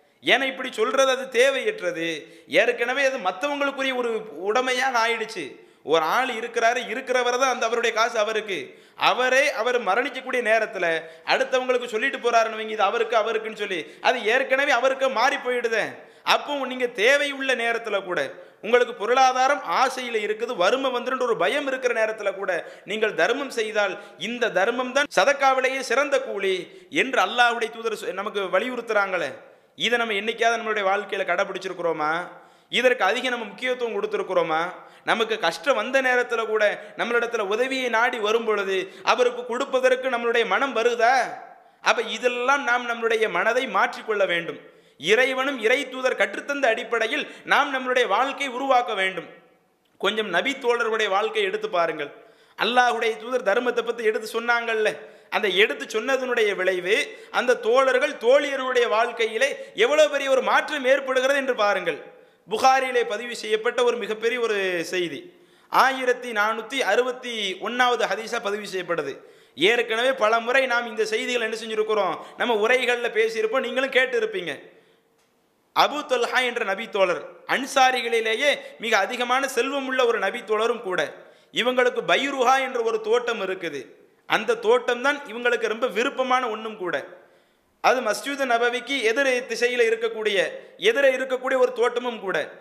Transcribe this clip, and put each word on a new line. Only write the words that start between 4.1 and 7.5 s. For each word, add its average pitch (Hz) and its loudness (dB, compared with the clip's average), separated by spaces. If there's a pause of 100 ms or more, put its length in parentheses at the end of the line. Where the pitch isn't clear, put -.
உடைமையாக 247 0
ஆயிடுச்சு. 214 -6 (220)
ஒரு 160 4
ஆள் 214 0
இருக்கிறாரு, 233 0
இருக்கிறவரை 247 0
தான் 262 2